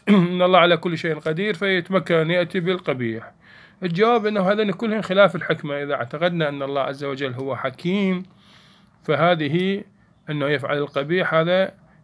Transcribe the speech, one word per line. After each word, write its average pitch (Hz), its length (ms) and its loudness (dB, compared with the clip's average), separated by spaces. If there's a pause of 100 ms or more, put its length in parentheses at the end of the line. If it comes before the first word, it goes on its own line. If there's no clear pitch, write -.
<clears throat> - 40 0
أن 180 340 4
الله 180 160 6
على 170 180 6
كل 165 220 -4
شيء 160 200 -4
قدير، 165 360 -2
فيتمكن 185 600 0
أن 160 160 2
يأتي 175 300 0
بالقبيح. 131 720 -4 (500)
الجواب 208 440 2
أنه 202 260 0
هذين 208 180 0
كلهم 214 320 -2
خلاف 196 340 4
الحكمة. 156 460 -4
إذا 143 120 -4
اعتقدنا 151 540 -2
أن 143 140 -6
الله 139 180 -2
عز 135 240 -4
وجل 139 280 -4
هو 135 240 -6
حكيم، 180 680 -2 (800)
فهذه 170 840 0 (460)
أنه 147 160 -4
يفعل 143 320 -2
القبيح 151 560 -2
هذا 175 400 2 (300)